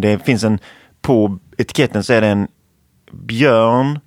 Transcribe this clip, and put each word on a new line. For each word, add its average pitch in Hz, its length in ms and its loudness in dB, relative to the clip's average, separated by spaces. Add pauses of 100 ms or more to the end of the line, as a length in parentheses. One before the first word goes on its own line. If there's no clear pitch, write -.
Det 104 240 0
finns 113 180 0
en... 107 160 0 (420)
På 104 360 0 (200)
etiketten 113 460 -2
så 123 100 0
är 113 80 4
det 107 60 2
en 101 200 0 (640)
björn. 123 960 0